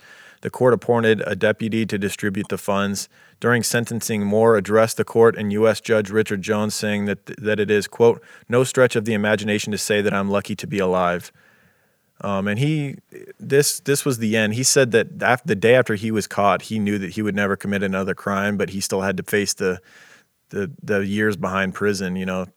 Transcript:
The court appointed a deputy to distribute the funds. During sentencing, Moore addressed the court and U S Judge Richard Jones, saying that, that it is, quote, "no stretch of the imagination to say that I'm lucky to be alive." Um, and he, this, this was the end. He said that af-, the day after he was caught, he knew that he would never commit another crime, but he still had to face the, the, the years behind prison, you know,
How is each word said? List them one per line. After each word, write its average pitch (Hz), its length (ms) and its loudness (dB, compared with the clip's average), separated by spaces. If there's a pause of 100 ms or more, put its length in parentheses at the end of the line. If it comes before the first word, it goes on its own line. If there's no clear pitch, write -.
(420)
The - 80 -6
court 123 220 2
appointed 110 540 4
a 104 100 -4
deputy 110 500 0
to 104 120 -4
distribute 101 500 -4
the 101 80 -4
funds. 98 520 -2 (320)
During 120 220 2
sentencing, 113 640 -4
Moore 110 320 4
addressed 107 400 2
the 110 80 -2
court 113 320 4
and 104 160 -4
U 107 160 2
S 104 140 2
Judge 107 280 0
Richard 107 300 0
Jones, 104 340 -2
saying 104 320 -2
that, 101 200 -4 (100)
that 104 240 -2
it 101 100 -2
is, 104 180 2
quote, - 340 4 (260)
"no 123 160 2
stretch 127 320 2
of 107 80 0
the 113 80 -2
imagination 104 600 0
to 98 60 -4
say 104 220 2
that 101 140 0
I'm 98 160 -2
lucky 101 260 -2
to - 100 -12
be 98 120 -4
alive." 90 540 0 (920)
Um, 101 260 -4
and 104 100 -2
he, 143 380 -2 (420)
this, 135 420 0
this 139 240 -2
was 131 140 0
the 110 180 0
end. 107 180 2
He 123 80 -2
said 127 300 4
that 110 160 4 (120)
af-, 113 240 2
the 113 120 0
day 113 180 4
after 120 200 2
he 110 160 -4
was 110 160 -2
caught, 98 360 0
he 113 160 -6
knew 101 200 0
that 95 120 -6
he 107 120 -6
would 101 120 -2
never 98 220 0
commit 101 260 -4
another 95 320 -2
crime, 101 440 -2
but 92 120 -2
he 95 100 -8
still 98 200 -4
had 98 160 0
to 95 60 -6
face 101 320 -2
the, 92 260 -2 (720)
the, 101 200 -6 (120)
the 104 240 -2
years 104 320 -2
behind 95 340 -2
prison, 95 440 -4
you 92 100 -6
know, 92 180 -4 (120)